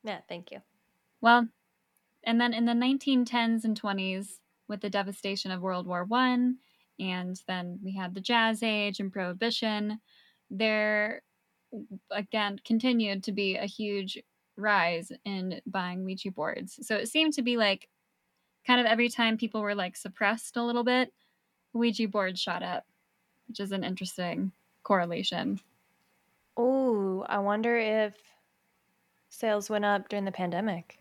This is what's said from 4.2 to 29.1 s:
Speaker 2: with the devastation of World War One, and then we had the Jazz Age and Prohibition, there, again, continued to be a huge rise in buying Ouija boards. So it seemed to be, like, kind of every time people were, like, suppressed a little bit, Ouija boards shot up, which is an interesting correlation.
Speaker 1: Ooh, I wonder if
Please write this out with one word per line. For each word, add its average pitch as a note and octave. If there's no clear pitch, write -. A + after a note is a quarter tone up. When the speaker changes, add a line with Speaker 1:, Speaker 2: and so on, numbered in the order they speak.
Speaker 2:
with G#3
the G#3
devastation G3
of F3+
World F3+
War F3+
One, B3
and F#3
then F3+
we F#3+
had F#3
the G3
Jazz A3+
Age G#3
and G3
Prohibition, G#3
there, G#3+
again, G3+
continued A3+
to G#3+
be G3
a -
huge G3+
rise F#3
in F#3
buying F#3
Ouija F#3+
boards. -
So -
it A#3
seemed D#4
to C4+
be, A#3+
like, G3+
kind B3
of A#3+
every A#3
time A3+
people A3
were, G#3
like, F#3+
suppressed G#3+
a A#3
little A#3+
bit, B3
Ouija A3+
boards F#3+
shot F3+
up, F3
which A3+
is G3+
an G3
interesting F#3
correlation. F3+
Speaker 1:
Ooh, A#3
I G#3
wonder A3
if G#3+